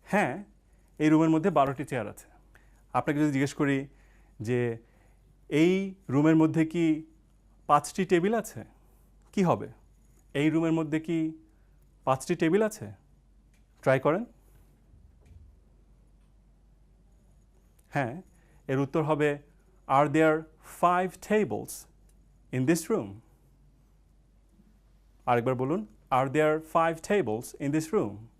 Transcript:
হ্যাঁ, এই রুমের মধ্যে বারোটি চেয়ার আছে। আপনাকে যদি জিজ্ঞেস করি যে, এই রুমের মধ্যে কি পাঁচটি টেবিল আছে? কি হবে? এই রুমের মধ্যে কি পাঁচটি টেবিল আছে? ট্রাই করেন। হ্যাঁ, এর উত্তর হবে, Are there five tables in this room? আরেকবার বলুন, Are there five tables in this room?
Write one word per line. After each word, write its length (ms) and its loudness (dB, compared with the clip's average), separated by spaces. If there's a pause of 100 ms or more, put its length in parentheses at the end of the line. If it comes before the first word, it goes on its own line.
হ্যাঁ, 400 -2 (540)
এই 120 2
রুমের 200 6
মধ্যে 200 2
বারোটি 360 0
চেয়ার 220 -6
আছে। 200 -18 (680)
আপনাকে 260 0
যদি 120 2
জিজ্ঞেস 220 0
করি 340 -2 (520)
যে, 380 -2 (720)
এই 460 0 (140)
রুমের 260 4
মধ্যে 300 2
কি 200 -2 (840)
পাঁচটি 380 0
টেবিল 280 2
আছে? 300 -6 (680)
কি 160 0
হবে? 180 0 (680)
এই 160 2
রুমের 220 0
মধ্যে 280 -2
কি 180 -4 (880)
পাঁচটি 320 -2
টেবিল 340 2
আছে? 220 -12 (920)
ট্রাই 180 2
করেন। 260 0 (3750)
হ্যাঁ, 320 -4 (460)
এর 120 -2
উত্তর 240 -2
হবে, 260 0 (680)
Are 200 4
there 200 4 (440)
five 300 2 (180)
tables 420 -2 (880)
in 120 0
this 120 2 (100)
room? 180 -4 (2250)
আরেকবার 300 0
বলুন, 300 -4 (340)
Are 160 -2
there 200 2 (200)
five 220 2 (140)
tables 340 -2 (200)
in 100 -2
this 200 -2
room? 180 -2 (260)